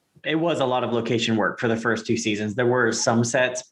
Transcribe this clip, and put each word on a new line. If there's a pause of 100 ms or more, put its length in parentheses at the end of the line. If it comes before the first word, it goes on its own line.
(240)
It
was
a
lot
of
location
work
for
the
first
two
seasons.
There
were
some
sets,